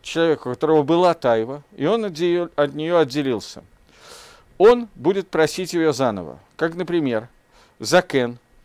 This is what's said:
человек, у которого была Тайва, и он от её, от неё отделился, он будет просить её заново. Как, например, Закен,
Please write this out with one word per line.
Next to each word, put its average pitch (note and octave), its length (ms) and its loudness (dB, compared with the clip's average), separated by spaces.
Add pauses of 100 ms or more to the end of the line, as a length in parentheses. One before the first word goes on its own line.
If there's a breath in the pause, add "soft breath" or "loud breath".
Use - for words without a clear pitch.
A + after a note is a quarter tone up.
человек, E3 440 -2
у B2+ 40 -6
которого D3+ 340 2
была E3+ 300 2
Тайва, B2 500 -2 (120)
и C#3 100 -4
он G#3+ 200 -2
от E3 120 -10
её, F3 380 -2
от D3 180 0
неё D#3+ 240 -2
отделился, C3+ 680 -2 (920 loud breath)
он A#3 380 6
будет F3+ 340 -2
просить D#3+ 440 -2
её D#3+ 200 2
заново. G2 460 -4 (160)
Как, E3 200 -4
например, D3 540 -2 (500 soft breath)
Закен, B2+ 580 0 (280)